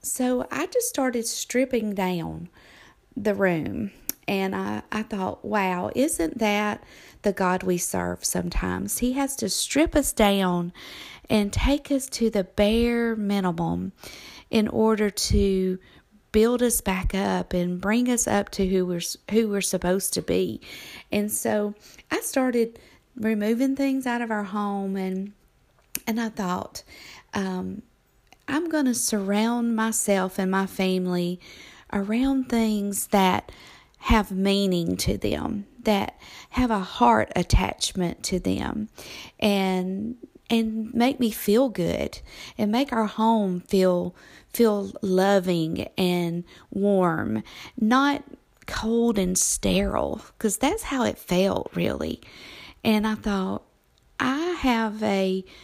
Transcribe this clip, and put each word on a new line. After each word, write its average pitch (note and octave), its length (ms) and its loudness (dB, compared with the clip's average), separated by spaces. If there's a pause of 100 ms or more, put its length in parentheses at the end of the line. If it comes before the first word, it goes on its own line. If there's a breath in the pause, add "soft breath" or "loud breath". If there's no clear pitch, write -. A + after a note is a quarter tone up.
so B3 480 -2
I E4 180 -4
just A#4+ 200 -2
started B3 400 -2
stripping A#3+ 680 -2
down E3+ 540 -4 (680 loud breath)
the G#3 200 0
room. F#3+ 560 0 (360 loud breath)
And F#3+ 280 -2
I, G3+ 360 -4
I G#3+ 120 -4
thought, G3 400 -6
"Wow, F#3+ 500 -2
isn't D#4 460 0
that G#3 440 0 (400 loud breath)
the G3+ 100 2
God F#3 300 0
we F3+ 140 0
serve F3 460 -4
sometimes?" F3+ 760 -2
He B3 140 0
has C#4 220 -2
to G#3 140 -4
strip - 460 2
us C#4+ 180 2
down F#3 580 2 (580 loud breath)
and G#3 240 2
take C#4+ 380 2
us C4+ 160 0
to A3+ 220 -2
the G#3 140 0
bare A#3 720 2
minimum F#3 760 -2 (580 loud breath)
in G#3+ 180 2
order G#3+ 420 2
to F#3+ 680 2 (540 loud breath)
build A#3 300 4
us A#3 200 2
back F#3 340 -2
up F#3+ 380 0
and F3+ 280 -2
bring A#3 280 2
us A#3+ 180 0
up G3+ 220 0
to F#3+ 180 0
who F#3 180 2
we're, F3 160 -2 (300)
who A3 180 4
we're G3+ 120 -2
supposed F#3 520 0
to F#3 80 -2
be. F#3 400 -2 (500 loud breath)
And G#3 200 0
so G#3 420 -2 (380 loud breath)
I G#4 100 -2
started A#3+ 580 0 (360 loud breath)
removing A3+ 600 0
things C4+ 300 0
out A#3+ 160 -2
of A#3 100 -4
our G#3 120 -2
home, G3+ 520 -4
and, F#3+ 380 -4 (720)
and A3+ 160 -2
I A3+ 80 -4
thought, F#3 540 -6 (500 loud breath)
um, F#3+ 480 -4 (640)
"I'm D#4+ 220 -2
gonna D4 240 0
surround A3+ 840 0
myself G#3 640 0
and F#3+ 100 0
my F#3+ 160 0
family F3+ 760 0 (520 loud breath)
around B3 580 0
things G#3+ 580 0
that F#3+ 440 4 (460 loud breath)
have - 340 4
meaning F#3+ 640 2
to - 200 0
them, - 480 -2 (180)
that - 340 0 (340 loud breath)
have B3 200 2
a G#3 80 2
heart A3+ 560 2
attachment - 880 0
to F3+ 160 -2
them, - 500 -2 (500 loud breath)
and, G3 760 0 (340)
and A3 440 0
make A#3+ 260 2
me A3+ 120 2
feel A3+ 380 2
good - 520 -2 (360 loud breath)
and G#3 140 0
make B3+ 220 0
our A3+ 140 2
home G#3+ 520 2
feel, F3+ 560 2 (380 loud breath)
feel G#3 480 2
loving F#3 880 2 (100)
and F3 460 0 (280 loud breath)
warm, F#3+ 720 2 (360 loud breath)
not C4+ 440 4 (420)
cold A#3 540 0
and F3+ 180 0
sterile," - 840 0 (160)
'cause G3+ 200 -2
that's E4+ 260 0
how B3+ 200 -2
it G#3+ 140 0
felt, - 580 0
really. D#2 460 -2 (600 loud breath)
And G#3+ 240 2
I A3 100 -2
thought, G3+ 480 -2 (560)
"I D#4+ 420 0
have A3+ 420 0
a F#3+ 400 0 (200 loud breath)